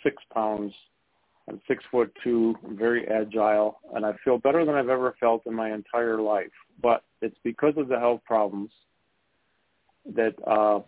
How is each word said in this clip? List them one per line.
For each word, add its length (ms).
six 200
pounds. 400
I'm 220
six-foot-two, 880
very 360
agile, 720
and 120
I 80
feel 140
better 260
than 120
I've 120
ever 320
felt 240
in 80
my 220
entire 480
life. 240
But 240
it's 240
because 320
of 120
the 100
health 260
problems 460
that, 220
uh, 420